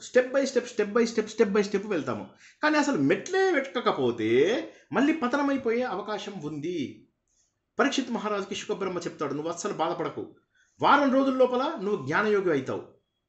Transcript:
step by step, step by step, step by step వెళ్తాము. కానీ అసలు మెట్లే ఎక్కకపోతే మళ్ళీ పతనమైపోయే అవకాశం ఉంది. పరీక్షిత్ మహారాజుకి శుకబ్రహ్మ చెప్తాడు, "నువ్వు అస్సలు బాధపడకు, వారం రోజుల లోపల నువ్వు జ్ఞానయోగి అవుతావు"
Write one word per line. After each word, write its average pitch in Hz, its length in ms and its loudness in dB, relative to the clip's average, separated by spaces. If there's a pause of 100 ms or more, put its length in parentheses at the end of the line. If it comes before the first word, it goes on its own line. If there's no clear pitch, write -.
(120)
step 254 220 4
by 277 160 2
step, 233 120 0
step 202 320 -2
by 233 160 4
step, - 180 -2
step 214 280 2
by 202 120 2
step 202 200 -2
వెళ్తాము. 127 420 -4 (320)
కానీ 302 160 4
అసలు 277 200 2
మెట్లే 359 580 2
ఎక్కకపోతే 139 1000 2 (340)
మళ్ళీ 269 200 4
పతనమైపోయే 262 720 0
అవకాశం 208 500 -6 (120)
ఉంది. 151 640 -8 (720)
పరీక్షిత్ 247 320 2
మహారాజుకి 202 440 -4
శుకబ్రహ్మ 185 440 -4
చెప్తాడు, 160 360 -4
"నువ్వు 151 180 -4
అస్సలు 165 200 -6
బాధపడకు, 156 640 -4 (480)
వారం 269 320 6
రోజుల 269 220 2
లోపల 254 360 2 (100)
నువ్వు 190 240 -4
జ్ఞానయోగి 190 460 2
అవుతావు" 123 300 -2 (460)